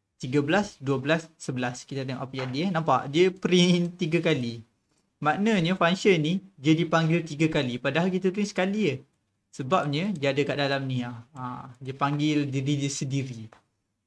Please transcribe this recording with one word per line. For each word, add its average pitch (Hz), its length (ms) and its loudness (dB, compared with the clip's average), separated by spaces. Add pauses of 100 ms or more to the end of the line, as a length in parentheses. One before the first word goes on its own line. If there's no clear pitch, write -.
(160)
Tiga 127 240 -2
belas, 175 400 0
dua 135 240 -2
belas, 160 320 0
sebelas. 123 480 -6
Kita 135 240 -8
tengok 131 160 -6
apa 131 100 -12 (140)
jadi, 127 160 -4
eh. 196 80 0
Nampak? 156 400 0
Dia 185 240 4
print 175 640 4
tiga 165 240 0
kali. 120 400 -2 (560)
Maknanya 180 560 2
function 185 480 4
ni 180 160 0 (160)
dia 143 160 2
dipanggil 160 560 2
tiga 156 240 0
kali. 127 240 0
Padahal 143 320 0
kita 185 240 0
print 208 160 -2
sekali 196 400 -2
je. 131 80 0 (560)
Sebabnya 156 640 -2
dia 139 160 0
ada 139 80 0
kat 139 160 0
dalam 139 320 -2
ni, 127 160 -2
ah. 120 160 -10 (160)
Ha, 127 320 -12 (160)
dia 131 80 -10
panggil 147 560 0
diri 135 320 -2
dia 139 80 -2
sendiri. 131 640 -6 (560)